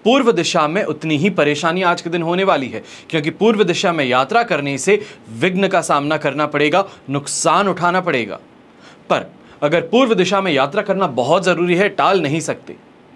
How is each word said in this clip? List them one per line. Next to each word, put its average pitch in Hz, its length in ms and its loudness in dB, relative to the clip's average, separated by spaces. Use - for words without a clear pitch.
पूर्व 233 280 4
दिशा 165 360 0
में 185 160 -2
उतनी 151 320 -2
ही 170 140 0
परेशानी 160 520 0
आज 175 200 0
के 175 80 -8
दिन 175 120 -2
होने 175 220 -2
वाली 147 240 0
है, 107 140 -10
क्योंकि 160 200 -2
पूर्व 208 340 2
दिशा 175 280 0
में 156 120 0
यात्रा 131 380 2
करने 143 360 -2
से 196 220 2
विघ्न 185 380 0
का 185 120 2
सामना 151 360 0
करना 147 300 -2
पड़ेगा, 147 420 2
नुकसान 160 580 0
उठाना 175 320 0
पड़ेगा। 131 400 -4
पर 127 260 -2
अगर 156 180 2
पूर्व 226 340 2
दिशा 185 260 0
में 190 120 -2
यात्रा 143 300 0
करना 196 240 -2
बहुत 139 380 0
ज़रूरी 175 300 0
है, 190 140 2
टाल 180 320 2
नहीं 156 200 -2
सकते, - 360 -10